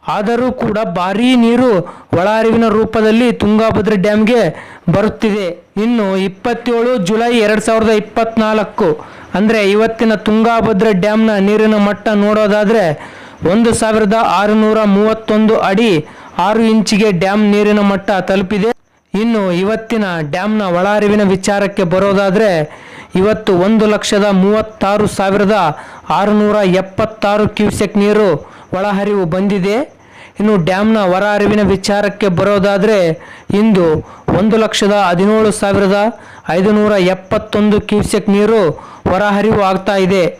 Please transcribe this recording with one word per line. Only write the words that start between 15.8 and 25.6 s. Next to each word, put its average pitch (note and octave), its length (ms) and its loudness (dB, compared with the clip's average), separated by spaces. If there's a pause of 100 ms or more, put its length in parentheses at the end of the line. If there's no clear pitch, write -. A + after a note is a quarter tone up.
ಆರು A3 160 0 (100)
ಇಂಚಿಗೆ A3 360 2 (140)
ಡ್ಯಾಮ್ G#3 320 0
ನೀರಿನ G#3 280 2 (100)
ಮಟ್ಟ G3 180 -4 (200)
ತಲುಪಿದೆ. G3 400 0 (520)
ಇನ್ನು A3+ 200 0 (200)
ಇವತ್ತಿನ A3 420 -2 (300)
ಡ್ಯಾಮ್ನ G#3 280 -2 (160)
ಒಳಹರಿವಿನ G#3 560 2
ವಿಚಾರಕ್ಕೆ G3+ 600 -2
ಬರೋದಾದ್ರೆ G3 560 2 (680)
ಇವತ್ತು G#3+ 320 0 (140)
ಒಂದು A3 260 2
ಲಕ್ಷದ G#3 340 0 (140)
ಮೂವತ್ತಾರು G#3 680 0 (120)
ಸಾವಿರದ G3 380 0 (600)